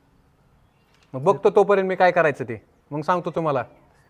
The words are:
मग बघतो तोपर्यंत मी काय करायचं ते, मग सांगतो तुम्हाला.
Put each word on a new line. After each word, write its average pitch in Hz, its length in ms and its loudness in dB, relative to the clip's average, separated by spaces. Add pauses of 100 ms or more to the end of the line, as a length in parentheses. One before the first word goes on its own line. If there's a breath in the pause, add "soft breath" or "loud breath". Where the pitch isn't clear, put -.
(1120)
मग 131 100 -10
बघतो 202 260 2
तोपर्यंत 190 380 2
मी 185 80 -4
काय 180 160 4
करायचं 160 320 0
ते, 113 220 -12 (260)
मग 147 100 -6
सांगतो 175 300 -4
तुम्हाला. 147 320 -2 (460)